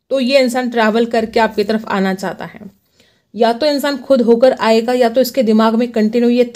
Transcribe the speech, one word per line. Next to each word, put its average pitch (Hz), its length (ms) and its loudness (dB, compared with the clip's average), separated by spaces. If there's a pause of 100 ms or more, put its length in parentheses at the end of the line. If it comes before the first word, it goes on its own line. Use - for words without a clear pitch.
(100)
तो 269 100 -2
ये 269 200 2
इंसान 254 300 -2
ट्रैवल 233 360 0
करके 226 340 -2
आपकी 220 240 0
तरफ 220 240 -4
आना 190 260 -2
चाहता 185 300 -10
है। - 160 -18 (760)
या 226 180 0
तो 233 140 -2
इंसान 285 300 -2
खुद 269 260 0
होकर 233 300 4
आएगा 226 400 0
या 247 160 2
तो 233 120 0
इसके 247 220 0
दिमाग 220 320 2
में 240 180 -2
कंटिन्यू 233 380 0
ये 240 240 0